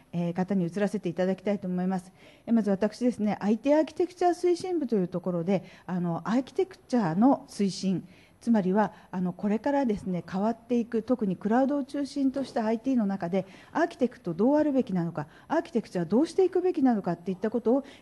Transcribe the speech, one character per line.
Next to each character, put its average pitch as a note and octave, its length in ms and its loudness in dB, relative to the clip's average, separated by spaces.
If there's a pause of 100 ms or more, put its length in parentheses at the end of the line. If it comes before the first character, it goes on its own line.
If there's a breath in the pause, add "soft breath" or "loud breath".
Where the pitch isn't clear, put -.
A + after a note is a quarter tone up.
(120)
え F3 180 -2
ー、 - 40 -4
方 F#3 200 -2
に F3+ 120 2
移 E3 120 -6
ら G3+ 100 2
せ G3+ 120 -4
て F#3 80 -4
い E3 60 -4
た F#3 100 0
だ F#3 100 0
き F#3 80 -8
た G3+ 120 -2
い G3 40 -4
と F#3+ 80 -8
思 F3+ 160 -2
い F#3 40 -2
ま F#3+ 140 0
す。 - 120 -16 (340 soft breath)
え - 40 -8
ー、 A#3 40 4
ま A3+ 60 4
ず G3+ 80 0
私 G3+ 300 0
で B3 120 2
す - 80 -6
ね、 G#3 220 0
ア G3 80 0
イ A3+ 80 4
テ C#4 140 -2
ィ - 40 6
ー D4+ 40 6
ア - 20 6
ー D4+ 60 2
キ - 80 -18
テ F4 120 0
ク - 80 -20
チ F4+ 120 0
ャ - 20 6
推 F4 280 2
進 F#4 220 -4
部 C#4+ 80 -2
と A#3 80 -2
い F#3+ 80 2
う F3 60 -2
と F3 140 -6
こ F#3 100 -2
ろ E3+ 100 -2
で、 F#3 220 0 (220 loud breath)
あ F3+ 120 -4
の、 E3+ 280 -2
ア F#3+ 60 -2
ー C4 100 2
キ - 100 -14
テ F#4+ 140 0
ク - 100 -20 (100)
チ B3 120 0
ャ E3+ 180 2
の B3 320 4
推 G3+ 220 0
進、 F#3 360 -2 (340 loud breath)
つ A#3 120 0
ま A3 80 4
り F#3 120 0
は、 G#3 200 2 (180 loud breath)
あ F#3 100 -6
の、 F3+ 120 0
こ - 160 -4
れ G#3+ 100 0
か C#4 140 -2
ら C#4 120 2
で G#3 140 -2
す - 60 -12
ね、 F3+ 260 -4
変 F#3+ 100 -4
わ G#3+ 100 2
っ A3+ 40 -4
て - 240 -2
い A3+ 60 0
く、 A3+ 180 -2
特 A#3+ 240 0
に F#3 80 0
ク G3 140 -6
ラ B3 160 4
ウ - 20 4
ド C#4+ 120 0
を C#4 40 -2
中 C#4+ 240 -6
心 C4+ 240 0
と C4 140 -4
し - 80 -10
た A3+ 120 -2
ア G#3+ 60 0
イ A3+ 80 0
テ B3+ 120 -4
ィ C4+ 40 2
ー - 20 2
の A3 80 2
中 G3 240 -2
で、 F#3 180 0 (260 loud breath)
ア - 80 -2
ー F4 80 2
キ - 100 -16
テ B3+ 80 2
ク - 140 -10
ト E3+ 120 -6
ど G#3+ 200 2
う D4 40 4
あ D4+ 60 4
る D4 100 0
べ C4 120 2
き F#3+ 100 -4
な E3+ 100 0
の E3 60 -4
か、 D3+ 160 -6 (220 loud breath)
ア C#4+ 80 -2
ー E4+ 80 2
キ - 80 -14
テ A#3 100 0
ク - 80 -20
チ - 80 -10
ャ E3+ 40 0
は - 40 -2
ど G3+ 140 4
う E4 80 4
し - 60 -16
て F#4+ 100 4
い F4+ 40 2
く F4+ 140 0
べ F4+ 100 2
き E4+ 80 -4
な B3+ 140 4
の G3 80 0
か F3 120 -2
っ - 20 -2
て - 160 -8
い - 20 -4
っ - 20 -4
た A3 140 -4
こ A#3+ 100 -2
と A3+ 140 2
を C4+ 100 0 (180 loud breath)